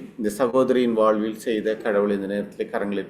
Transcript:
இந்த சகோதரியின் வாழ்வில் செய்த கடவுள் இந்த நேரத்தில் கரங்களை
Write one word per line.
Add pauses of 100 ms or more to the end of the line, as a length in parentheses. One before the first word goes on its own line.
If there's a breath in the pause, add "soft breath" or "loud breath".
(160)
இந்த
சகோதரியின்
வாழ்வில்
செய்த
கடவுள்
இந்த
நேரத்தில்
கரங்களை